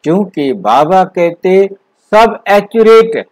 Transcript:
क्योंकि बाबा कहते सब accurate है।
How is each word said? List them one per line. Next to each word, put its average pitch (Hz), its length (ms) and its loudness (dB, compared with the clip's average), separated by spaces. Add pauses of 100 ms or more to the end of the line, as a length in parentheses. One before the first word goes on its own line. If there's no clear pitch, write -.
क्योंकि 156 500 -4
बाबा 139 500 0
कहते 185 680 -2 (440)
सब 214 360 0
accurate 220 680 2
है। 110 60 -6 (100)